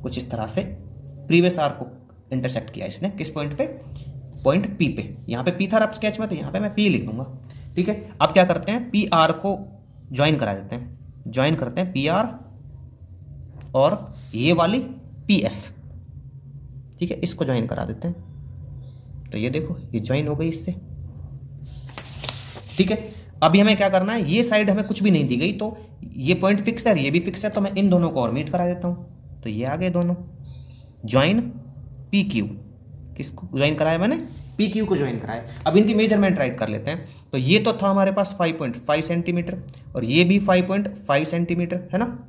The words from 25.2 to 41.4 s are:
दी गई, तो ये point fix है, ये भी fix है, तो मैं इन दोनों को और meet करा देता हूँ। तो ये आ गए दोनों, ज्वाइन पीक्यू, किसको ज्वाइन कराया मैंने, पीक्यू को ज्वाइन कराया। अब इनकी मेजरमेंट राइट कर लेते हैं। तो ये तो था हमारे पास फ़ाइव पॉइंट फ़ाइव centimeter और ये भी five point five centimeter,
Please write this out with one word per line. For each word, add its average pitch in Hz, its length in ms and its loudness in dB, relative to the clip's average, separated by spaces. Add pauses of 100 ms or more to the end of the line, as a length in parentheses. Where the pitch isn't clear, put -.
दी 120 100 2
गई, 165 160 2
तो 220 240 -6 (280)
ये 135 300 0
point 196 260 2
fix 233 260 0
है, 196 120 4
ये 139 120 2
भी 170 100 4
fix 196 240 -4
है, 208 60 0
तो 208 100 0
मैं 196 120 0
इन 196 160 4
दोनों 170 200 4
को 131 120 0
और 113 100 2
meet 143 180 -2
करा 175 180 0
देता 180 200 -2
हूँ। - 540 -8
तो 117 80 -8
ये 107 160 -2
आ 139 100 -2
गए 180 160 0
दोनों, 175 240 2 (880)
ज्वाइन 135 360 4 (720)
पीक्यू, 202 340 2 (720)
किसको - 320 -10
ज्वाइन 147 260 2
कराया 156 220 2
मैंने, 220 180 2 (420)
पीक्यू 208 280 2
को 190 120 2
ज्वाइन 127 220 -2
कराया। 110 240 -8 (240)
अब 160 100 6
इनकी 214 160 6
मेजरमेंट 208 460 4
राइट 131 200 0
कर 107 100 0
लेते 107 220 -4
हैं। 175 140 -6 (260)
तो 139 60 -2
ये 139 220 6
तो 214 140 2
था 196 160 0
हमारे 196 220 4
पास 196 260 0
फ़ाइव 165 200 0
पॉइंट 127 200 -4
फ़ाइव 151 260 0
centimeter 175 540 -2 (380)
और 113 100 -2
ये 147 180 6
भी 190 180 6
five 185 260 4
point 202 200 0 (100)
five 143 280 2
centimeter, 175 680 -2